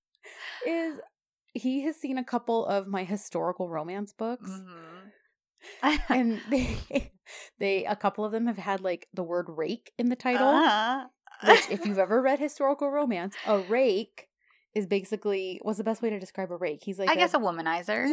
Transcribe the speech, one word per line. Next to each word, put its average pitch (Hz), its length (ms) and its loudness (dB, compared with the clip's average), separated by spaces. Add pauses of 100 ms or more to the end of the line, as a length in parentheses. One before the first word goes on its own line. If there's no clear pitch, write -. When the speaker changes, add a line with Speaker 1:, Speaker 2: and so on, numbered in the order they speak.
(640)
Speaker 1:
is 330 340 -2 (540)
he 262 300 -2
has 302 120 -2
seen 262 220 -4
a 254 60 -2
couple 233 420 -2
of 196 220 0
my 196 160 -2
historical 180 680 -4
romance 175 440 -8
books. 226 360 -8
Speaker 2:
Mm-hmm. 180 580 -16 (720)
<laughs> 294 280 2
Speaker 1:
And 233 400 2
they, 254 640 -2 (460)
they, 196 280 0
a 214 100 -2
couple 208 300 -2
of 208 80 -4
them 226 140 0
have 226 100 -2
had, 196 240 -4
like, 180 320 -4
the 185 100 -6
word 175 240 -2
rake 160 500 -6
in 240 120 2
the 247 80 2
title. 247 320 2
Speaker 2:
Uh-huh. 254 560 4 (400)
Speaker 1:
Which, 440 260 10
if 254 140 -2
you've 202 140 0
ever 196 220 4
read 262 180 4
historical 277 520 0
romance, 226 440 -2 (120)
a 208 120 4
rake 220 680 0 (480)
is 208 120 0
basically, 196 760 -2
what's 208 160 -2
the 214 80 -4
best 220 160 -2
way 233 80 0
to 208 100 -2
describe 185 320 -8
a 175 60 -6
rake? 160 260 -4
He's 190 160 -6
like 190 100 2
Speaker 2:
I - 40 4
Speaker 1:
a - 20 4
Speaker 2:
guess - 180 2
a 311 40 2
womanizer. 175 760 -2